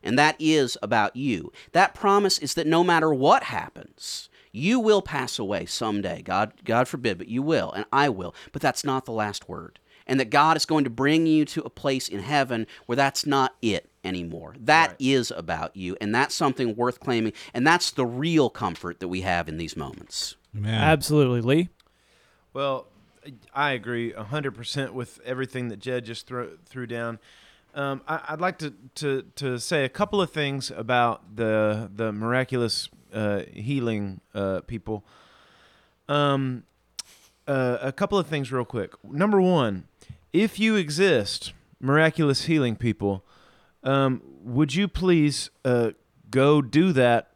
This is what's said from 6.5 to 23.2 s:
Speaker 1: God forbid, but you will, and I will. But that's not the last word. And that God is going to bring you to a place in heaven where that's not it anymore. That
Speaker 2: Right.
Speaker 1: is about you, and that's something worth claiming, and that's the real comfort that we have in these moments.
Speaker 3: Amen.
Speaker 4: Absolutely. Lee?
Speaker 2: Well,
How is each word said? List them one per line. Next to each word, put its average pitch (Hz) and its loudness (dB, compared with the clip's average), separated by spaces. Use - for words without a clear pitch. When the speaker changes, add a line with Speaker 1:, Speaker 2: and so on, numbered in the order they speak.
Speaker 1:
God 120 0
forbid, 120 -4
but 90 -12
you 120 -4
will, 143 0
and 101 -8
I 143 4
will. 92 -4
But - -8
that's - -2
not 131 -2
the 127 -10
last 107 -4
word. - -14
And 131 0
that 117 -2
God 151 6
is 151 -2
going 151 2
to 127 -2
bring 139 2
you 156 4
to 151 -6
a - -10
place 135 -4
in 101 -6
heaven 123 0
where 120 -2
that's 139 0
not 135 0
it 104 -2
anymore. 90 -8
That 151 2
Speaker 2:
Right. - -20
Speaker 1:
is 131 2
about 82 -8
you, 92 -8
and 107 -2
that's 139 0
something 127 0
worth 120 -4
claiming, 113 -2
and 127 2
that's 175 2
the 127 -2
real 135 2
comfort 87 -6
that 90 -6
we 92 -4
have 87 -2
in 78 -8
these 82 -8
moments. - -10
Speaker 3:
Amen. 107 -4
Speaker 4:
Absolutely. 135 4
Lee? 147 2
Speaker 2:
Well, 135 -4